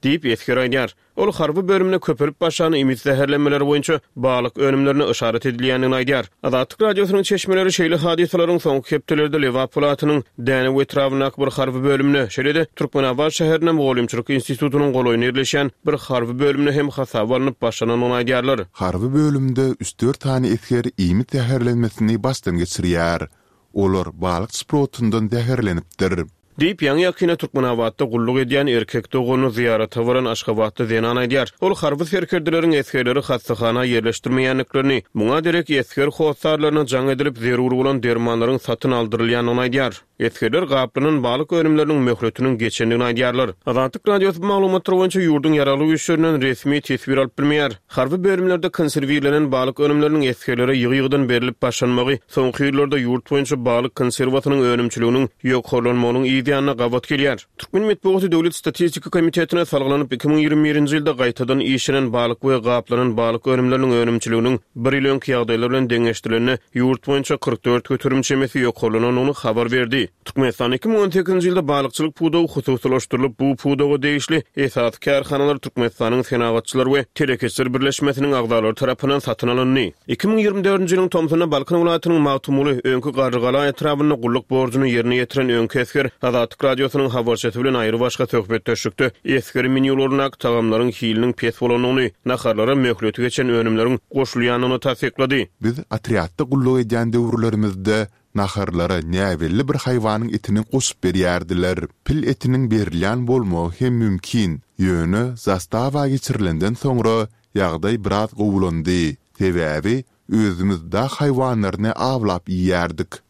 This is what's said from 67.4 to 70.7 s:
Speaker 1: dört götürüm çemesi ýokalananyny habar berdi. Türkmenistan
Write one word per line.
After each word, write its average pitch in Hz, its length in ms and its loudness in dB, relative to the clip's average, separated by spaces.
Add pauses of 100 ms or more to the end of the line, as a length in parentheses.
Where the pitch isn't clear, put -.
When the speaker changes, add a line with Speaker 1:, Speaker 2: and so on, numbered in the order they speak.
Speaker 1:
dört 123 240 0
götürüm 131 320 0
çemesi 135 380 0
ýokalananyny 123 760 0
habar 117 380 0
berdi. 123 360 0 (180)
Türkmenistan 123 460 0